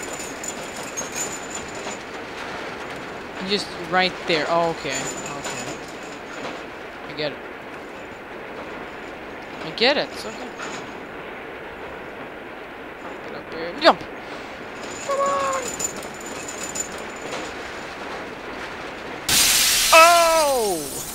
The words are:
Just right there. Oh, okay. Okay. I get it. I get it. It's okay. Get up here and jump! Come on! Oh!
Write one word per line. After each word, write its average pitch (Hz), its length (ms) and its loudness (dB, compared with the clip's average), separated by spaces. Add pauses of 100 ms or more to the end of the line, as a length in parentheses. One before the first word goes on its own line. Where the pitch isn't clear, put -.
(3500)
Just 196 180 2 (240)
right 185 220 6 (140)
there. 156 220 4
Oh, 170 220 6
okay. 151 200 -2
Okay. 139 720 -4 (1400)
I - 80 -8
get 147 160 0
it. - 60 -8 (2250)
I 165 60 -6
get 254 260 4
it. 151 160 2
It's - 140 -8
okay. 226 220 -8 (2750)
Get - 100 -8
up - 180 -10
here 165 140 -4
and 226 140 -6
jump! 294 180 10 (1040)
Come 554 140 2
on! 554 420 2 (4000)
Oh! 320 840 10 (380)